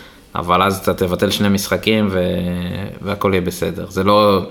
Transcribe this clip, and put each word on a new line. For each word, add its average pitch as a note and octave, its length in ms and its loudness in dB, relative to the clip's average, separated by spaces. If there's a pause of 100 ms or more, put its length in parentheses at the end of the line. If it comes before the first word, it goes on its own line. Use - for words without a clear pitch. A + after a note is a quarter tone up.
(340)
אבל F2+ 280 2
אז G2 160 2
אתה F#2+ 160 0
תבטל F2+ 360 0
שני G#2 180 0
משחקים G2+ 640 0
ו-, F#2 80 -2 (840)
והכל G2 300 -2
יהיה F#2 80 2
בסדר, F2 480 -4
זה F#2 160 -2
לא G2+ 460 4